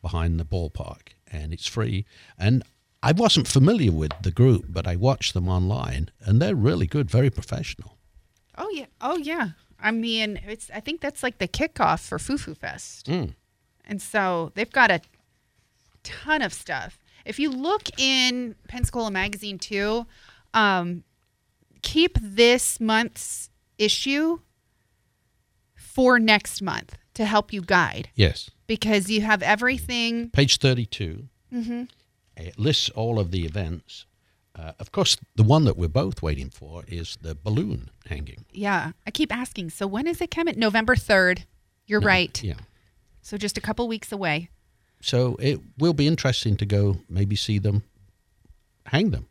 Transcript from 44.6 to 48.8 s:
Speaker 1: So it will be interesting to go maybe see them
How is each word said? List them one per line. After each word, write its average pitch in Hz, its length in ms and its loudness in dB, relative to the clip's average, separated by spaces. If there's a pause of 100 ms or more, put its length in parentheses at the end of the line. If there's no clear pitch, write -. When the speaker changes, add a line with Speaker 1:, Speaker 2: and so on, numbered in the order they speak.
Speaker 1:
So 123 380 0
it 131 200 0 (180)
will 160 160 4
be 143 140 2
interesting 123 500 2
to 107 80 -2
go 101 320 2 (120)
maybe 101 260 0
see 104 220 0
them 101 260 2 (1040)